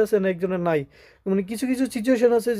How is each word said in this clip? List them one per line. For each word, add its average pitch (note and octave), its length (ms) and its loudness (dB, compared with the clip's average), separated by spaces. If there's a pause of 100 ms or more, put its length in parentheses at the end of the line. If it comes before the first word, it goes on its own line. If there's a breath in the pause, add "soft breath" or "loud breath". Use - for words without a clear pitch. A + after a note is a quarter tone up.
আছে G#3 180 0
না F#3+ 120 0
একজনের F3+ 340 -4
নাই। D#3+ 120 2 (500 soft breath)
মানে F#3+ 200 0
কিছু A#3 200 -8
কিছু C4 140 -2 (100)
সিচুয়েশন A#3+ 440 2
আছে A3+ 220 -2